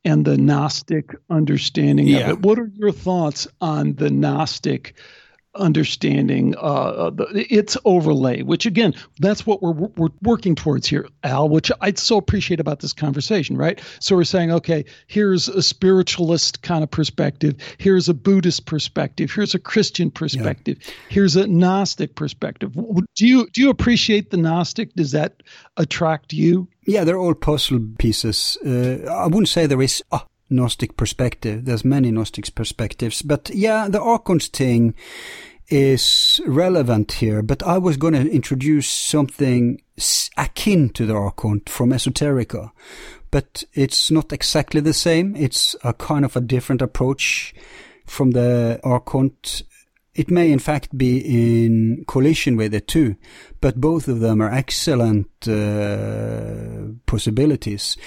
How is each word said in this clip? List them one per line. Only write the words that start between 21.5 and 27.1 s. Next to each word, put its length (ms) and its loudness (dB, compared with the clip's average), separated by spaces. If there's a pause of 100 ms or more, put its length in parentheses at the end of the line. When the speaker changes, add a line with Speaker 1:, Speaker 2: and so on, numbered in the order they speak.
Speaker 1:
perspective. 580 -8
W-, 200 -8
w-, 220 0
do 120 4
you, 240 4
do 80 -4
you 120 4
appreciate 580 0
the 80 -2
Gnostic? 560 -2
Does 180 -2
that 300 -2 (360)
attract 540 -2
you? 380 2 (160)
Speaker 2:
Yeah, 180 2
they're 160 2